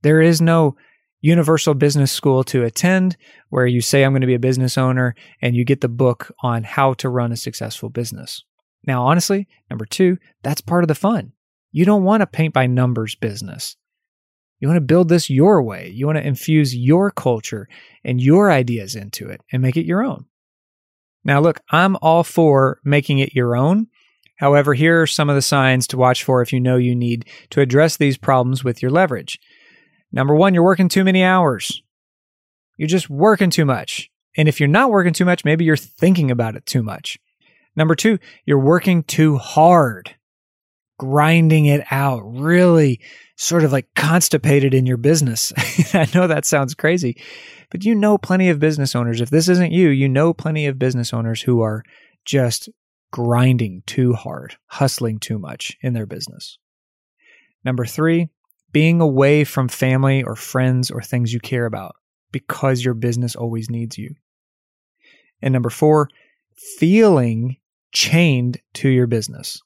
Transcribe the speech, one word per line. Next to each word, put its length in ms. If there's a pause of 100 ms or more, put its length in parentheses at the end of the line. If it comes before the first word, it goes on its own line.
There 180
is 200
no 360 (420)
universal 540
business 380
school 340
to 180
attend 540 (320)
where 180
you 140
say, 220
"I'm 100
gonna 120
be 80
a 60
business 380
owner," 380 (260)
and 140
you 100
get 160
the 80
book 420 (100)
on 220
how 320
to 140
run 220
a 60
successful 520
business. 540 (420)
Now, 200
honestly, 420 (220)
number 160
two, 320 (260)
that's 180
part 220
of 40
the 80
fun. 380 (380)
You 120
don't 200
want 200
a 40
paint 260
by 140
numbers 480
business. 600 (840)
You 100
wanna 120
build 280
this 200
your 320
way. 280
You 180
wanna 140
infuse 540
your 360
culture 560 (360)
and 180
your 280
ideas 460
into 320
it 140 (100)
and 100
make 140
it 100
your 180
own. 220 (1000)
Now, 160
look, 180 (100)
I'm 320
all 220
for 640
making 340
it 160
your 220
own. 300 (500)
However, 380
here 260
are 60
some 220
of 60
the 60
signs 460
to 100
watch 260
for 180
if 120
you 60
know 180
you 180
need 300 (240)
to 120
address 360
these 200
problems 460
with 180
your 100
leverage. 480 (720)
Number 240
one, 180
you're 100
working 260
too 140
many 200
hours. 580 (960)
You're 100
just 220
working 400
too 160
much. 460 (260)
And 100
if 120
you're 100
not 220
working 220
too 120
much, 180
maybe 220
you're 100
thinking 540
about 260
it 100
too 180
much. 340 (580)
Number 200
two, 240 (260)
you're 140
working 440
too 340
hard, 800 (840)
grinding 680
it 240
out, 300
really 800 (380)
sort 260
of, 80
like, 240
constipated 800
in 120
your 120
business. 580
<laughs> 400
I 180
know 140
that 180
sounds 300
crazy, 440 (520)
but 120
you 120
know 240
plenty 300
of 100
business 360
owners. 240
If 120
this 180
isn't 220
you, 180
you 180
know 240
plenty 360
of 120
business 320
owners 300
who 200
are 220 (400)
just 460 (400)
grinding 760
too 280
hard, 520
hustling 520
too 220
much 420
in 120
their 120
business. 520 (1040)
Number 220
three, 420 (460)
being 260
away 460
from 240
family 540
or 120
friends 560
or 100
things 320
you 60
care 260
about 300 (380)
because 500
your 100
business 400
always 360
needs 280
you. 160 (1300)
And 120
number 160
four, 400 (720)
feeling 760 (380)
chained 640 (140)
to 160
your 180
business. 580